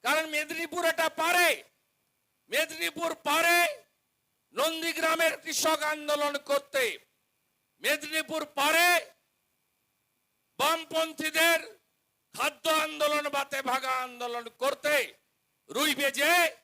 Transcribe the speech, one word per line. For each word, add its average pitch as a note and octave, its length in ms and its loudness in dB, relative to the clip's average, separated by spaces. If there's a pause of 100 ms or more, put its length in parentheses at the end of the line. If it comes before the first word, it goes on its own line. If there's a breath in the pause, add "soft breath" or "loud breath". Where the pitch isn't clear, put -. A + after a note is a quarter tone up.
কারণ D#4 240 2
মেদিনীপুর D#4+ 580 -4
এটা D#4+ 240 2
পারে, E4 560 2 (840)
মেদিনীপুর D#4+ 680 -4
পারে E4 420 2 (960)
নন্দীগ্রামের D#4+ 880 0
কৃষক D#4 420 0
আন্দোলন D4 560 -2
করতে, C4+ 600 -2 (800)
মেদিনীপুর D4+ 680 -4
পারে D#4+ 680 2 (1400)
বামপন্থীদের D#4+ 1000 0 (760)
খাদ্য D4 360 -4
আন্দোলন, D4+ 580 0
বাতে C#4 340 -4
ভাগা C4 340 -2
আন্দোলন A#3+ 520 -8
করতে, C#4 680 -2 (540)
রুই C#4+ 260 0
বেজে C#4+ 540 2 (160)